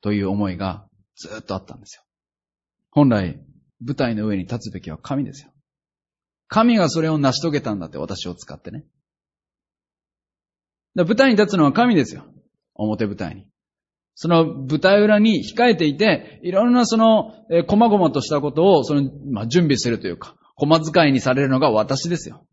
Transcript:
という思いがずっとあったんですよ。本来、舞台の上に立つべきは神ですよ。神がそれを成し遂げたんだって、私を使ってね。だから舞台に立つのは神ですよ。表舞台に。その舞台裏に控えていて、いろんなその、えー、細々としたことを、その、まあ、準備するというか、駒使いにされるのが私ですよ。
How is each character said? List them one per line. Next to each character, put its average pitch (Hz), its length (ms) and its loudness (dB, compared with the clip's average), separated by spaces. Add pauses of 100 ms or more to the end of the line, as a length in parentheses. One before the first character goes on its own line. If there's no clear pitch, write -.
と 104 120 -4
い 101 100 -2
う 95 60 -2
思 101 200 -2
い 87 80 -8
が 92 300 -8 (280)
ず - 140 -20 (100)
っ - 20 -18
と 95 140 -10
あ 95 40 -6
っ - 60 -18
た - 100 -20
ん - 40 -20
で 104 60 -20
す - 100 -20
よ。 - 80 -20 (880)
本 143 180 4
来、 98 300 -2 (460)
舞 131 100 -8
台 120 200 -4
の 107 120 -4
上 101 100 -2
に 92 60 -6
立 113 260 -10
つ 92 40 -16
べ 92 80 -14
き 82 100 -14
は 76 60 -12
神 139 260 -6
で - 100 -10
す - 100 -20
よ。 - 80 -20 (960)
神 226 300 2
が 170 120 2
そ 160 120 -2
れ 160 80 0
を 156 80 0
成 139 160 2
し - 80 -4
遂 165 100 -2
げ 143 100 -2
た 110 120 -6
ん 98 60 -8
だ 80 80 -12
っ - 20 -14
て、 - 80 -14
私 87 300 -8
を 90 80 -10
使 - 180 -20
っ - 60 -18
て - 120 -18
ね。 143 140 -16 (2000)
だ 180 80 0
か - 0 -
ら - 20 2
舞 208 100 0
台 269 160 4
に 208 60 4
立 208 140 2
つ 196 60 -2
の 156 60 4
は 143 100 2
神 233 220 2
で 143 100 2
す - 80 -14
よ。 - 120 -18 (500)
表 107 300 -4
舞 101 100 -6
台 92 200 -10
に。 98 120 -20 (680)
そ - 120 -8
の 165 180 2
舞 135 340 -6
台 196 220 4
裏 208 180 4
に 214 240 2
控 240 260 0
え 226 60 4
て 170 100 0
い 143 120 0
て、 190 460 -2
い 175 80 -6
ろ 214 180 2
ん 240 40 4
な 247 120 4
そ 226 120 -2
の、 220 520 2
え 165 100 4
ー、 170 60 -2
細 202 120 2
々 208 340 4
と 139 100 -2
し - 80 -8
た 147 120 0
こ 143 100 -4
と 165 280 4
を、 127 40 0
そ 147 120 -2
の、 139 140 0 (220)
ま 104 100 -4
あ、 117 60 -6
準 170 160 2
備 139 140 2
す 120 120 -4
る 113 100 -2
と 98 80 -8
い 90 40 -4
う 85 60 -10
か、 - 180 -20 (200)
駒 156 260 2
使 156 260 2
い 139 60 2
に 127 80 0
さ 127 120 0
れ 139 100 0
る 135 60 -2
の 131 100 0
が 143 120 2
私 110 380 -2
で 170 80 -4
す - 100 -12
よ。 - 260 -20